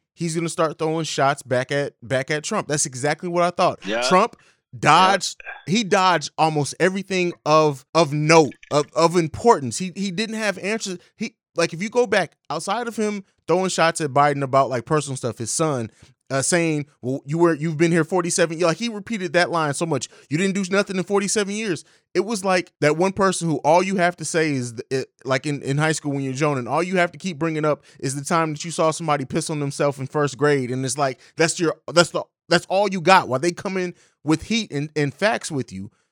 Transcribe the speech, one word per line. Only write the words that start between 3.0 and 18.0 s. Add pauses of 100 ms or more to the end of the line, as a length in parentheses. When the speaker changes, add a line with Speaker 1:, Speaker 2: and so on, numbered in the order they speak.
Speaker 1:
what
I
thought.
Speaker 2:
Yeah.
Speaker 1:
Trump (400)
dodged,
Speaker 2:
Yep.
Speaker 1:
he
dodged
almost
everything (140)
of,
of
note, (200)
of,
of
importance.
He,
he
didn't
have
answers. (180)
He, (200)
like,
if
you
go
back, (140)
outside
of
him (240)
throwing
shots
at
Biden
about,
like,
personal
stuff,
his
son, (380)
uh,
saying, (160)
"Well,
you
were,
you've
been
here